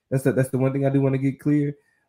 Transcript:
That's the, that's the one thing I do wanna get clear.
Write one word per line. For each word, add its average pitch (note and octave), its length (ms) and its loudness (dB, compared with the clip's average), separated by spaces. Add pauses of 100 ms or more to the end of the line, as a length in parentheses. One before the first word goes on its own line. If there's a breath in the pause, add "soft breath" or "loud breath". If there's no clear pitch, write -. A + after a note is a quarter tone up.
That's C3+ 140 -2
the, B2+ 100 2
that's B2+ 160 0
the B2+ 80 -4
one C3 160 0
thing C#3 120 -2
I C3+ 40 2
do C#3 120 2
wanna C3+ 160 0
get C3+ 220 -2
clear. D3 360 0 (340)